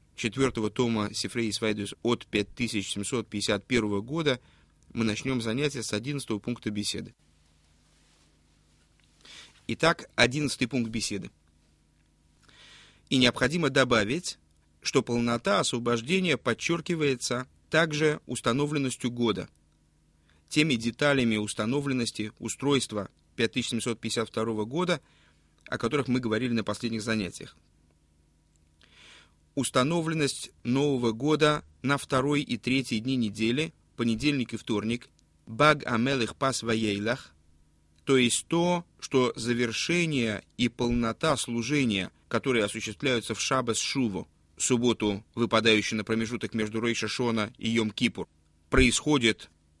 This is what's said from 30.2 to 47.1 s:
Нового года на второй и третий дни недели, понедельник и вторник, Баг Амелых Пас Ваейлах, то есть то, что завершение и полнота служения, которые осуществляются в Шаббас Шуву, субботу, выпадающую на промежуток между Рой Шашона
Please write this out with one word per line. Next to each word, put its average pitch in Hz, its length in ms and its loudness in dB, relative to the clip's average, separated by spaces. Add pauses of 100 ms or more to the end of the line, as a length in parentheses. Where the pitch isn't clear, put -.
Нового 127 500 2
года 147 520 2 (180)
на 139 140 2
второй 143 460 0
и 120 160 -4
третий 127 420 0
дни 131 160 -2
недели, 117 560 0 (240)
понедельник 120 560 0
и 117 40 -4
вторник, 110 520 -4 (380)
Баг 147 400 2
Амелых 123 500 0
Пас 135 260 -2
Ваейлах, 110 720 -2 (720)
то 135 140 4
есть 120 300 2
то, 175 360 2 (160)
что 127 340 2
завершение 120 1120 0 (140)
и 120 100 2
полнота 120 680 0
служения, 117 760 0 (180)
которые 120 360 2
осуществляются 113 680 -4
в - 60 -6
Шаббас 123 380 0
Шуву, 110 500 -2 (280)
субботу, 113 680 2 (100)
выпадающую 113 640 4
на 107 80 -2
промежуток 113 500 -4
между 110 260 -2
Рой 117 140 0
Шашона 113 640 -2